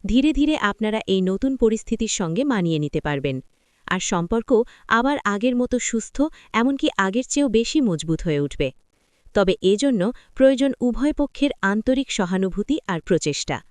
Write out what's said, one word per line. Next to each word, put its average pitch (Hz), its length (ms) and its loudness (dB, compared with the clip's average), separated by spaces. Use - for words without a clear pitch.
ধীরে 254 280 4
ধীরে 294 280 2
আপনারা 214 460 -2
এই 190 160 0
নতুন 190 340 0
পরিস্থিতির 220 600 0
সঙ্গে 170 260 -2
মানিয়ে 175 340 0
নিতে 147 220 -2
পারবেন, 139 360 -4
আর 180 140 -4
সম্পর্ক 196 500 -2
আবার 254 360 2
আগের 208 320 0
মতো 247 220 0
সুস্থ, - 380 -4
এমনকি 269 340 0
আগের 196 300 -2
চেয়েও 285 200 0
বেশি 226 320 0
মজবুত 160 420 0
হয়ে 151 180 0
উঠবে। 143 280 -2
তবে 190 280 4
এজন্য 208 400 2
প্রয়োজন 269 360 4
উভয় 247 340 0
পক্ষের 285 380 -2
আন্তরিক 220 500 0
সহানুভূতি 190 640 -2
আর 170 120 -4
প্রচেষ্টা। 151 560 -2